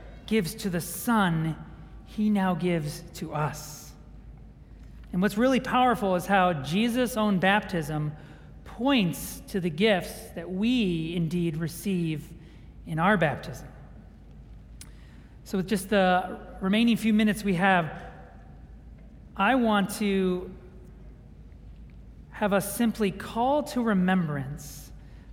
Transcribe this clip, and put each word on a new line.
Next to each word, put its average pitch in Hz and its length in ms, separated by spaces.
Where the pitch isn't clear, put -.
gives 214 280
to 208 140
the 175 120
Son, 165 720
he 214 240
now 190 260
gives 160 480
to 160 180
us. - 600
And 180 80
what's 202 160
really 254 220
powerful 226 560
is 175 100
how 196 280
Jesus' 220 600
own 208 240
baptism 160 720
points 233 840
to 202 120
the 175 100
gifts 185 680
that 170 140
we 185 680
indeed 170 420
receive 165 760
in 160 100
our 190 200
baptism. 143 500
So - 140
with 185 100
just 202 220
the 185 500
remaining 214 340
few 220 180
minutes 214 300
we 196 120
have, 175 360
I 214 200
want 214 400
to 190 540
have 202 240
us 196 220
simply 214 360
call 262 520
to - 180
remembrance 180 1080